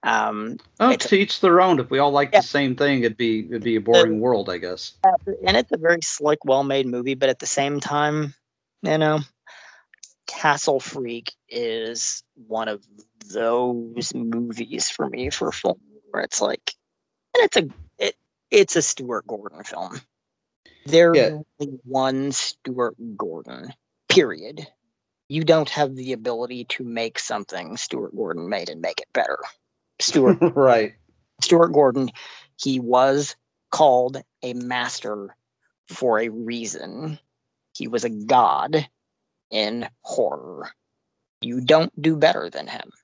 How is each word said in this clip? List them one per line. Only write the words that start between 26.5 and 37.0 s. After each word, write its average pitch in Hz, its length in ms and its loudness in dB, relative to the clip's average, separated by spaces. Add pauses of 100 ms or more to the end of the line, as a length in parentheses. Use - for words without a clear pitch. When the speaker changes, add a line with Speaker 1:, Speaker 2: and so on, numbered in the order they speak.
Speaker 1:
to - 180 -8
make 117 360 -6
something 92 580 -8
Stuart - 380 -8
Gordon 85 340 -6
made 98 200 -6
and 80 120 -12
make 85 200 -6
it - 120 -18
better. - 240 -2 (600)
Stuart 139 400 4
Speaker 2:
<laughs> 170 160 2
Right. 120 380 4 (480)
Speaker 1:
Stuart 170 280 6
Gordon, 135 420 4 (500)
he 131 180 -2
was 131 560 2 (360)
called 135 500 4 (220)
a 123 100 -6
master 123 840 -6 (520)
for 120 320 0
a 117 100 -2
reason. 117 880 -10 (540)